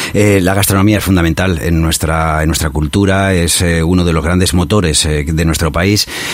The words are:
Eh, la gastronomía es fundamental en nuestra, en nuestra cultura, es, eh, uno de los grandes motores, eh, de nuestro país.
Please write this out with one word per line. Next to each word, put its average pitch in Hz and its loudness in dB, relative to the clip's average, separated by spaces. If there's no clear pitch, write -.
Eh, 101 4
la 92 0
gastronomía 101 2
es 95 -4
fundamental 90 0
en 82 0
nuestra, 80 0
en 78 0
nuestra 80 -2
cultura, 95 0
es, 85 0
eh, 82 0
uno 90 2
de 87 0
los 80 0
grandes 90 0
motores, 85 0
eh, 76 -2
de 80 -2
nuestro 80 -2
país. 92 0